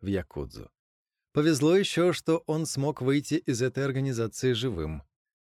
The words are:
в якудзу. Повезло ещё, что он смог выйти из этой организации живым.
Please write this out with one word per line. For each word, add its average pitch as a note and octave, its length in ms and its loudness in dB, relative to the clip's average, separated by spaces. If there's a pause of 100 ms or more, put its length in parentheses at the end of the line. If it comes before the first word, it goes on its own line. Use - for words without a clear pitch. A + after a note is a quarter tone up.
в F#2 60 -8
якудзу. D2 600 -6 (640)
Повезло D#3 460 4
ещё, F3 340 2
что D#3+ 340 0
он D#3+ 200 -2
смог C#3 360 -2
выйти C#3 340 0
из B2+ 260 -2
этой C3 240 0
организации B2+ 680 0
живым. E2 520 -2 (380)